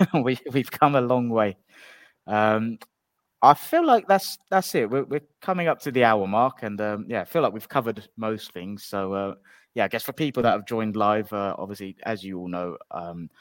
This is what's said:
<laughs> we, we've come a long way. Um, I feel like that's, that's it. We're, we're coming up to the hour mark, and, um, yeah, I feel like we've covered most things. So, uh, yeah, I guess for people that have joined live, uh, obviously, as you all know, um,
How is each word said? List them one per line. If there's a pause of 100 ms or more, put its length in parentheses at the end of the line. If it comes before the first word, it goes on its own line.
<laughs>
we, (140)
we've
come
a
long
way. (680)
Um, (640)
I
feel
like
that's, (120)
that's
it.
We're,
we're (140)
coming
up
to
the
hour
mark,
and,
um,
yeah,
I
feel
like
we've
covered
most
things.
So,
uh, (400)
yeah,
I
guess
for
people
that
have
joined
live,
uh,
obviously,
as
you
all
know, (120)
um, (120)